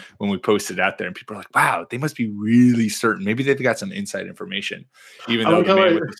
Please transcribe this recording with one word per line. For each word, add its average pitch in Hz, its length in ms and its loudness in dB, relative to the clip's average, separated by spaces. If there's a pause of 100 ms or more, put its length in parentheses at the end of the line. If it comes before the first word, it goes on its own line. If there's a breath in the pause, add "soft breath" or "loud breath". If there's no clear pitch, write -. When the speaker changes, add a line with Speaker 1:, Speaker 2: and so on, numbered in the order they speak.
(180 loud breath)
Speaker 1:
when 101 120 -2
we 98 80 0
post 104 340 0
it 90 80 -6
out 95 180 0
there, 98 100 -6
and 92 80 -10
people - 200 -16
are 101 40 -12
like, - 160 -10
"Wow, 135 340 0
they 120 80 -6
must 151 200 -4
be 113 140 -2
really 117 580 4
certain. 104 340 -2
Maybe 113 200 -2
they've 135 200 0
got 117 160 0
some 95 140 -8
inside 98 340 -8
information, 95 560 -10 (460 loud breath)
even 117 180 0
Speaker 2:
I 165 40 4
Speaker 1:
though 170 60 4
Speaker 2:
like - 100 2
Speaker 1:
the 190 40 4
Speaker 2:
how 196 60 4
Speaker 1:
man 190 100 4
Speaker 2:
I 170 60 4
Speaker 1:
with 165 180 -2
the - 80 -18